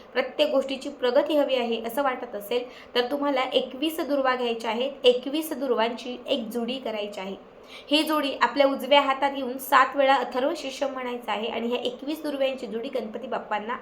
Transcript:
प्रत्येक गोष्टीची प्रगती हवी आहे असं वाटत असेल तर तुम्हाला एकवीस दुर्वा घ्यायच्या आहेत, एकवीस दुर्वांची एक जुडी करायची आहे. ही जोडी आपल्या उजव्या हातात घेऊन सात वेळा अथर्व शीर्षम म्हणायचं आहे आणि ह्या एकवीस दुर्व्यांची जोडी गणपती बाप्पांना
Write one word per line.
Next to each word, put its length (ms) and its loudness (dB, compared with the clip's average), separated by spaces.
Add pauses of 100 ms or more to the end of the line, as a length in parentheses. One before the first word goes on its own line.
(140)
प्रत्येक 360 0
गोष्टीची 400 -2
प्रगती 460 2
हवी 200 2
आहे 280 -2
असं 200 -2
वाटत 320 -4
असेल 600 -6
तर 160 0
तुम्हाला 300 0
एकवीस 580 -2
दुर्वा 360 2
घ्यायच्या 360 -2
आहेत, 200 -2 (120)
एकवीस 500 4
दुर्वांची 640 0 (100)
एक 200 -2
जुडी 320 -4
करायची 400 -6
आहे. 340 -12 (340)
ही 160 4
जोडी 280 0 (100)
आपल्या 260 6
उजव्या 340 4
हातात 300 2
घेऊन 260 -4
सात 380 4
वेळा 200 6
अथर्व 420 0
शीर्षम 340 -4
म्हणायचं 400 -6
आहे 160 -4
आणि 200 -4
ह्या 120 0
एकवीस 440 -6
दुर्व्यांची 440 -2
जोडी 220 -6
गणपती 380 -6
बाप्पांना 540 -4